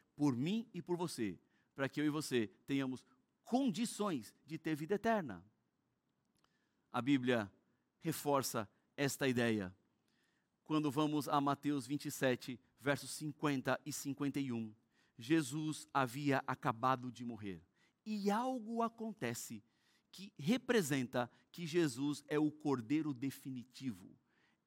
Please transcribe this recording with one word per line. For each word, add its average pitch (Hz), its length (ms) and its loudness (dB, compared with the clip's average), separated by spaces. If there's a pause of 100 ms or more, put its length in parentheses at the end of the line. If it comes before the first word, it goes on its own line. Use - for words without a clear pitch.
(160)
por 143 200 4
mim 180 380 0
e 175 80 -6
por 175 140 -2
você, 123 440 -2 (340)
para 135 160 -2
que - 100 -4
eu 147 60 2
e 151 40 4
você 135 380 2 (200)
tenhamos 135 360 -2 (400)
condições 208 880 -2 (120)
de 156 120 -8
ter 156 180 -2
vida 170 200 -2
eterna. 185 480 0 (1500)
A 120 100 -2
Bíblia 123 500 2 (480)
reforça 139 680 0 (260)
esta 139 320 0
ideia. 113 480 2 (880)
Quando 151 280 0
vamos 151 360 0
a 147 140 2
Mateus 143 460 0
vinte 143 180 -4
e 143 60 -4
sete, 127 480 0 (200)
versos 135 320 0
cinquenta 143 760 0
e 147 60 -6
cinquenta 139 480 -2
e 135 120 -2
um, 113 220 -4 (440)
Jesus 151 760 0
havia 135 520 2
acabado 127 680 0
de 117 140 -12
morrer. 101 360 -8 (440)
E 208 240 -2
algo 233 520 -2
acontece 208 840 -6 (480)
que 196 260 -16
representa 147 920 2 (220)
que 175 140 -10
Jesus 143 600 2
é 151 100 0
o 151 140 4
Cordeiro 147 640 0
definitivo, 123 1000 -8 (520)